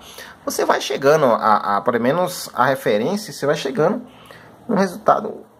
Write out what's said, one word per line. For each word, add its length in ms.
você 180
vai 160
chegando 460
a, 500
a, 60
pelo 180
menos 540
a 100
referência, 680
você 100
vai 100
chegando 640
num 60
resultado, 720